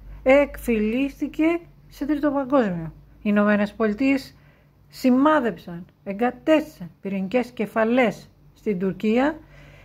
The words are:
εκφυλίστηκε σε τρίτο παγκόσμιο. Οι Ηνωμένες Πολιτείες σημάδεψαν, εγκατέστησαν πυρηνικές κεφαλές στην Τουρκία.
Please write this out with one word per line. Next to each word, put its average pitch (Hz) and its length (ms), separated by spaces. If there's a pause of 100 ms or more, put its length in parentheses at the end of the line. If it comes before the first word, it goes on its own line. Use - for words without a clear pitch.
(220)
εκφυλίστηκε 277 1400 (280)
σε - 180
τρίτο 294 240
παγκόσμιο. 240 600 (240)
Οι - 60
Ηνωμένες 208 500
Πολιτείες 262 640 (540)
σημάδεψαν, 247 960 (200)
εγκατέστησαν 247 840 (100)
πυρηνικές 196 500
κεφαλές 220 800 (260)
στην 208 240
Τουρκία. 220 600 (460)